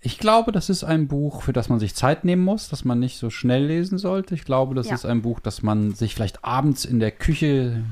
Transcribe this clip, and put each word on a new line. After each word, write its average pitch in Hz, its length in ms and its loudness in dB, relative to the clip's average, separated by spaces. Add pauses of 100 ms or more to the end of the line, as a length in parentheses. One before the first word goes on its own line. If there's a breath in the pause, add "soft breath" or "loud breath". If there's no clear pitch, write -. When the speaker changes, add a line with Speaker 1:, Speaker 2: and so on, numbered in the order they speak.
Speaker 1:
ich - 180 -6
glaube, 226 320 4
das 202 180 0
ist 185 140 -2
ein 160 240 2
Buch, 143 340 -4
für 135 120 0
das 117 160 0
man 120 100 2
sich 104 160 -2
Zeit 143 300 2
nehmen 180 180 4
muss, 202 260 0
das - 160 -6
man 120 140 2
nicht 123 180 -2
so 117 140 -4
schnell 127 340 2
lesen 170 320 0
sollte. 190 380 -2
Ich 147 100 -8
glaube, 131 300 0
das 120 140 -2
Speaker 2:
Ja. 101 40 -2
Speaker 1:
ist - 120 -4
ein 117 180 2
Buch, 117 160 -2
das - 240 -6
man 107 320 2
sich 110 180 -2
vielleicht - 320 -4
abends 131 400 0
in 123 140 0
der 110 120 2
Küche 135 800 0